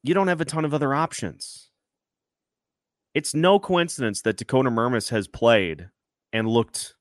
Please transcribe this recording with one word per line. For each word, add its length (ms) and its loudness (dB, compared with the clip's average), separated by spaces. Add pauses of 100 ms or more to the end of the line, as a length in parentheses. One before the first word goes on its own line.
you 120 0
don't 140 4
have 120 0
a 40 -2
ton 200 -4
of 100 -2
other 200 0
options. 760 -6 (1400)
It's 200 -4
no 240 4
coincidence 640 -2
that 140 0
Dakota 340 0
Mermis 400 0
has 180 -2
played 600 2 (440)
and 160 -2
looked 520 -2